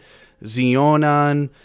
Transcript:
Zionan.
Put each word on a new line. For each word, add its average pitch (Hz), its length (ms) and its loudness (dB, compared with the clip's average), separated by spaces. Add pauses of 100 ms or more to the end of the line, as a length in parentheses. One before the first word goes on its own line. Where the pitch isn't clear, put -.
(440)
Zionan. 143 1040 0 (160)